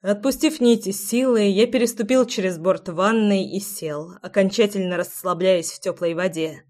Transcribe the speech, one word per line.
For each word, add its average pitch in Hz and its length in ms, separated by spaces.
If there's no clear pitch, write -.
Отпустив 262 520
нити 226 320
силы, 240 500
я 202 240
переступил 240 600
через 185 320
борт 180 300
ванной 196 560
и - 140
сел, 160 540
окончательно 190 720
расслабляясь 175 760
в - 80
тёплой 170 340
воде. 160 560